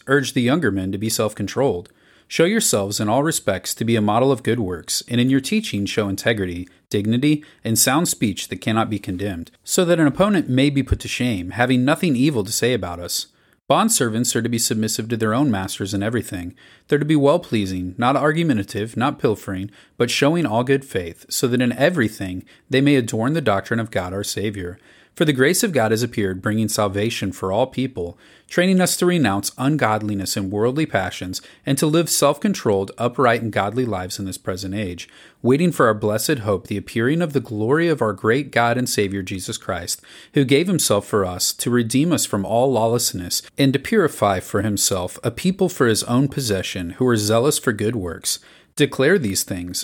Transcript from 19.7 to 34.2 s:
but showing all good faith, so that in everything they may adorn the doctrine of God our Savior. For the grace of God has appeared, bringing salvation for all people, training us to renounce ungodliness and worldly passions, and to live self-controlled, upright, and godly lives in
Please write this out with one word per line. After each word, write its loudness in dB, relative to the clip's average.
but 0
showing 2
all 0
good 0
faith, -8
so 0
that 2
in 2
everything 0
they 4
may 6
adorn 0
the 0
doctrine 0
of -6
God -4
our -4
Savior. -6
For 0
the 4
grace 4
of 0
God 2
has 2
appeared, -2
bringing 0
salvation -2
for -4
all 2
people, -6
training 4
us 2
to 2
renounce 2
ungodliness 0
and -4
worldly 0
passions, -4
and 0
to 2
live 2
self-controlled, 0
upright, 2
and -4
godly -2
lives -4
in -6